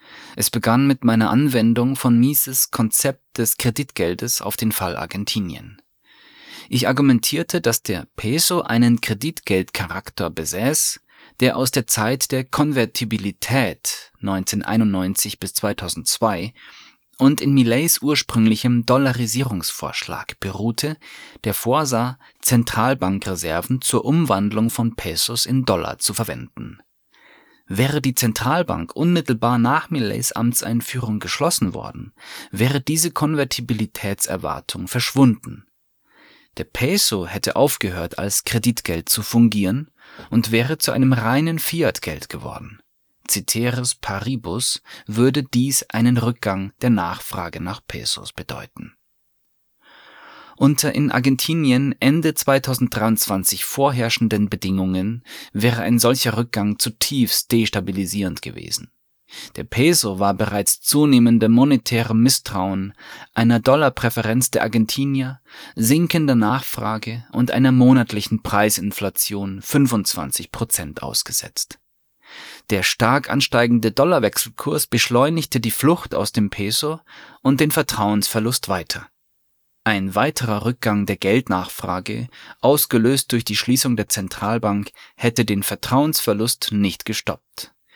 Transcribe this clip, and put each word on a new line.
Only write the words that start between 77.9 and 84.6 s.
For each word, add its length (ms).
weiter. 400
Ein 320
weiterer 500
Rückgang 400
der 120
Geldnachfrage, 1120
ausgelöst 720
durch 120
die 120
Schließung 400
der 120
Zentralbank, 840